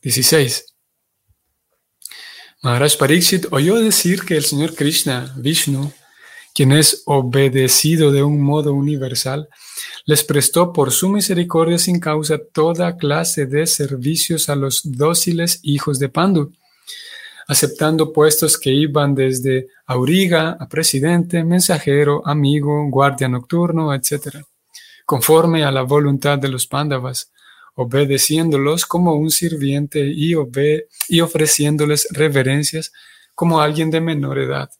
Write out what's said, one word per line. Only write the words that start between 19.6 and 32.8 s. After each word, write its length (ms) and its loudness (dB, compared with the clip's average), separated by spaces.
auriga 720 0
a 100 -12
presidente, 760 0
mensajero, 840 0
amigo, 640 0
guardia 380 2
nocturno, 680 -2
etcétera, 480 -6
conforme 580 4
a 60 2
la 120 0
voluntad 560 2
de 100 -2
los 180 -6
Pándavas, 640 -6
obedeciéndolos 1080 0
como 300 2
un 160 0
sirviente 720 -2
y 300 -2
obe-, 540 -2
y 120 2
ofreciéndoles 880 0
reverencias 840 -2